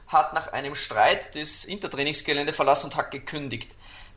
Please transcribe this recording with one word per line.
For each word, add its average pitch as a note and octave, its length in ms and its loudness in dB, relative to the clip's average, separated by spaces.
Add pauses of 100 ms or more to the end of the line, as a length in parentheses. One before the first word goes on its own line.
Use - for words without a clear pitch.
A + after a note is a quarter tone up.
hat D#3 280 4
nach D#3+ 180 -4
einem C#3 220 -4
Streit - 600 2
das D3+ 300 -2
Intertrainingsgelände D3 880 -2
verlassen C#3 380 4
und - 40 -10
hat C#3+ 140 -2
gekündigt. C#3 600 -8 (460)